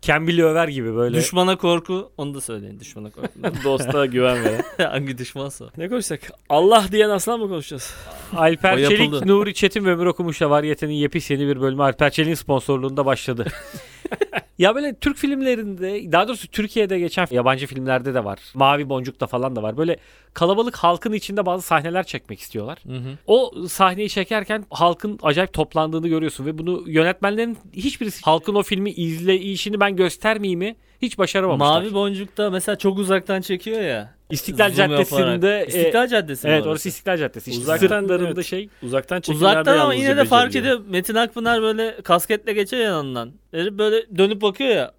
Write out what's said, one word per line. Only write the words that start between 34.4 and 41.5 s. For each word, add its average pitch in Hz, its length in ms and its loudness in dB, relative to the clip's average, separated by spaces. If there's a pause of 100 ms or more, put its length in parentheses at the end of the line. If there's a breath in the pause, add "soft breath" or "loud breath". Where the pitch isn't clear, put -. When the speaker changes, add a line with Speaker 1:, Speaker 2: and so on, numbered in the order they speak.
Speaker 2:
Zoom 147 180 2
yaparak. 143 180 2
Speaker 1:
Caddesi'nde, 147 520 2
e, 170 60 -2
Speaker 2:
İstiklal 180 400 2
Caddesi 160 400 -2
mi 151 60 4
Speaker 1:
evet, 156 80 6
Speaker 2:
orası? 156 100 -2
Speaker 1:
orası 156 180 -4
İstiklal 185 280 -4
Caddesi. 135 340 -6
İşte 120 120 -4
Speaker 3:
Uzaktan, 160 240 4 (140)
Speaker 1:
sırtlarında 180 340 0
Speaker 3:
evet. 175 100 -4
Speaker 1:
şey. 202 240 -8 (140)
Speaker 3:
Uzaktan 135 380 -2
çekimlerde 160 320 2
Speaker 2:
Uzaktan 302 240 4
ama 294 160 4
Speaker 3:
yalnızca 269 180 0
Speaker 2:
yine 285 60 2
de 277 80 6
fark 247 240 6
Speaker 3:
beceriyor. 254 260 0
Speaker 2:
ediyor. 208 140 -10
Metin 185 260 -2
Akpınar 233 460 0